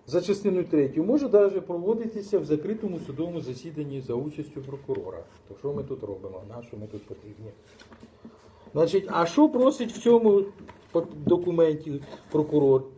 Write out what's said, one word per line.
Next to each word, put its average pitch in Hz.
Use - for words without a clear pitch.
за 165
частиною 190
третьою 156
може 277
даже 196
проводитися 196
в 151
закритому 175
судовому 160
засіданні 139
за 123
участю 147
прокурора. 131
То 101
що 143
ми 143
тут 131
робимо? 95
На 120
що 117
ми 104
тут 104
потрібні? 104
Значить, 165
а 180
що 302
просить 254
в -
цьому 226
документів 160
прокурор. 147